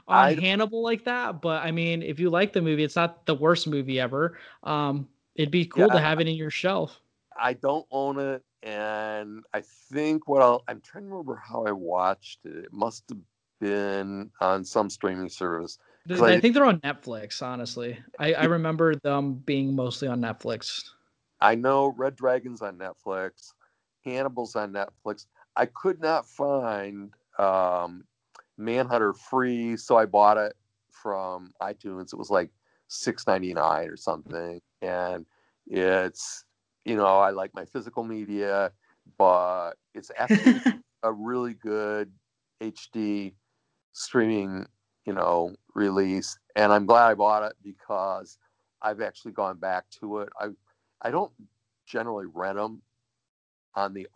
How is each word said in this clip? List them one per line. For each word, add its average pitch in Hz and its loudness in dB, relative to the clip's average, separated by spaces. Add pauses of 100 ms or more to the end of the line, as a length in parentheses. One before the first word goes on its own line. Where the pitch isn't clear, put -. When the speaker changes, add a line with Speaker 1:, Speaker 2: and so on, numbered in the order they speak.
Speaker 1:
I 139 8
Speaker 2:
Hannibal 208 0
like 226 -2
that, 240 -4
but 160 -2
I 160 -2
mean, 165 -2
if 151 -6
you 175 2
like 190 2
the 190 0
movie, 156 2
it's 147 -2
not 170 -2
the 160 2
worst 165 2
movie 135 -2
ever. 139 -2 (280)
Um, 143 -2 (280)
it'd 147 0
be 170 2
cool 175 2
Speaker 1:
Yeah, 185 4
Speaker 2:
to 165 6
have 156 2
it 165 0
in 160 -2
your 156 -6
shelf. 180 -4 (400)
Speaker 1:
I 123 0
don't 143 -2
own 139 -2
it. 135 -4 (240)
And 107 -6 (100)
I 107 -6
think 151 -4
what 139 6
I'll, 123 6
I'm 107 -8
trying - -20
to 196 -16
remember 147 -10
how 117 -8
I 104 -2
watched 92 -4
it. 80 -14
It - -20
must 113 -6
have 113 -14 (420)
been 98 -4 (100)
on 92 2
some 104 0
streaming 92 -4
service. 85 -6 (300)
'Cause 180 0
Speaker 2:
I 185 8
Speaker 1:
I 175 6
Speaker 2:
think 240 6
they're 285 6
on 180 4
Netflix, 120 -8
honestly. 120 -8 (200)
I, 156 2
I 151 -2
Speaker 1:
Yeah. 160 -2
Speaker 2:
remember 160 0
them 139 -2 (120)
being 135 0
mostly 127 -4
on 123 -2
Netflix. 113 -6 (580)
Speaker 1:
I 104 6
know 135 2
Red 131 -4
Dragon's 127 -2
on 98 -8
Netflix. 95 -8 (520)
Hannibal's 127 -6
on 104 -4
Netflix. 101 -8 (280)
I 127 2
could 180 -4
not 160 -2
find, 107 -4 (260)
um, 90 0 (540)
Manhunter 117 0
free, 120 -2
so 120 2
I 110 6
bought 104 6
it 104 -2 (340)
from 92 -8 (100)
iTunes. 98 -10
It - -12
was, - -10
like, 90 2 (380)
six - -6
ninety-nine 85 0
or 82 -14
something. 85 -8 (220)
And 90 -4 (400)
it's, 92 0 (400)
you 117 -4
know, 98 6
I 98 6
like 98 -6
my 95 -12
physical 117 -10
media, 101 -2 (460)
but 90 4 (200)
it's - -16
actually 220 6
Speaker 2:
<laughs> - 0 (180)
Speaker 1:
a 113 0
really 120 -4
good 104 -4 (480)
H - -10
D 104 -4 (580)
streaming, 101 -2 (380)
you 104 -6
know, 87 0 (200)
release. 95 0 (160)
And 104 6
I'm 101 4
glad 117 8
I 107 4
bought 107 2
it 107 -6
because 95 -8 (420)
I've 107 -4
actually 104 -10
gone 95 -4
back 90 -6 (100)
to 104 -6
it. 101 -8 (120)
I, 104 -6 (540)
I 117 -4
don't 175 -2 (540)
generally 113 -6
rent 95 -4
'em 110 -6 (920)
on 98 -4
the 98 -12